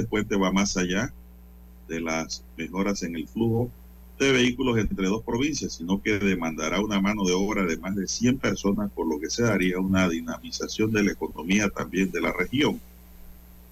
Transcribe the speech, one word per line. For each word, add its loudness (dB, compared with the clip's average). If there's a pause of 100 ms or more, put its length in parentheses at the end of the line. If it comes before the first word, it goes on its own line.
este -4
puente 0
va 4
más 2
allá 0 (760)
de -4
las -4 (140)
mejoras -2
en -6
el -6
flujo 0 (500)
de 6
vehículos 2
entre 2
dos 0
provincias, -2
sino -2
que 0
demandará 0
una 0
mano 2
de 4
obra 2
de 0
más -4
de -2
cien 2
personas, 0
por -2
lo 0
que -6
se 0
daría 2
una 4
dinamización -2
de 4
la 4
economía 0
también 0
de -4
la 2
región. 0 (920)